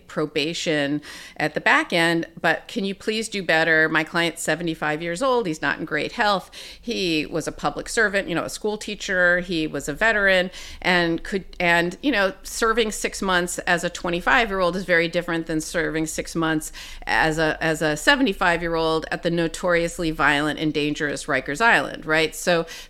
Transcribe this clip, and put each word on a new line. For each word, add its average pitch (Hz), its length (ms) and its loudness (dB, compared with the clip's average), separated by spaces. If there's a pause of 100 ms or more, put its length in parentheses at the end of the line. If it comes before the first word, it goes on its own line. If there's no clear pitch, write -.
probation 151 920 0 (360)
at 156 180 -2
the 165 60 -2
back 277 320 2
end, 165 340 4 (140)
but - 260 0
can - 180 -6
you 196 120 -4
please 220 320 -4
do 196 160 -4
better? 160 440 4
My 156 140 4
client's 170 400 -2
seventy-five 160 580 -2
years 170 220 -4
old. 247 240 2
He's 156 160 -4
not 143 160 0
in - 60 -6
great - 260 -4
health. 208 400 0 (300)
He 180 460 -2
was 160 200 -4
a 147 60 -6
public - 360 -4
servant, 196 400 0
you 175 60 -2
know, 160 80 0
a - 80 -6
school 214 260 -4
teacher. 185 640 2
He 170 300 -2
was 143 200 -6
a 147 40 -2
veteran, 190 580 2 (320)
and 170 400 2
could, 190 220 -6 (160)
and, 175 420 2
you 277 80 0
know, 196 220 2 (100)
serving 220 480 0
six - 320 -6
months 180 380 0
as 175 240 2
a 175 40 2
twenty-five-year-old 185 840 2
is 185 100 -4
very 170 220 4
different 165 400 -2
than 160 140 -2
serving 156 460 -2
six - 280 -8
months 160 380 -2 (340)
as 151 320 2
a, 156 220 2
as 156 220 -2
a 156 140 0
seventy-five-year-old 170 1160 2
at 170 100 -4
the 175 80 0
notoriously 170 800 0
violent 147 480 2
and 151 160 0
dangerous 147 520 -2
Rikers 143 340 -2
Island," 214 440 2
right? 156 300 2
So 170 320 0 (240)